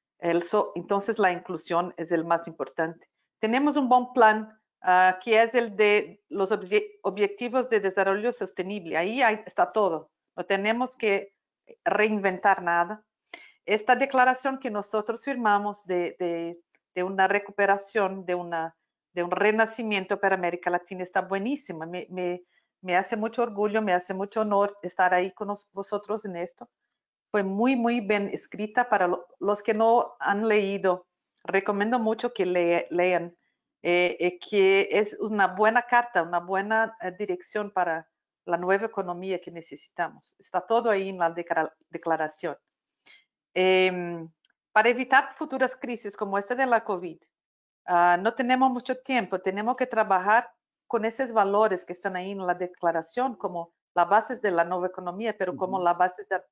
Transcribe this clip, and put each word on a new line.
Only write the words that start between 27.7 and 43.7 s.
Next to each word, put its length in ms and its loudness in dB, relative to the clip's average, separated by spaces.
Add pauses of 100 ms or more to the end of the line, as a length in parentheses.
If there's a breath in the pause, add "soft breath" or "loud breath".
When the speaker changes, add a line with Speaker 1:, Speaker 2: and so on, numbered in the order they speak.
Speaker 1:
muy 260 2
bien 260 0
escrita. 600 -4
Para 180 2
lo-, 200 -2 (120)
los 220 -2
que 140 0
no 440 2
han 280 0
leído, 580 0 (380)
recomiendo 560 0
mucho 340 -2
que 140 -2
le-, 420 2
lean, 480 0 (460)
eh, 360 2
eh, 200 -2
que 520 4
es 280 0
una 280 0
buena 360 2
carta, 400 2
una 160 -2
buena, 600 -2
eh, 180 -6
dirección 520 -6
para 400 -4 (360)
la 120 -2
nueva 300 0
economía 520 -6
que 120 -18
necesitamos. 880 -12
Está 200 -6
todo 300 0
ahí 200 0
en 100 -8
la 100 2
declara-, 440 -2 (180)
declaración. 640 -4 (1000 soft breath)
Em, 760 2 (400)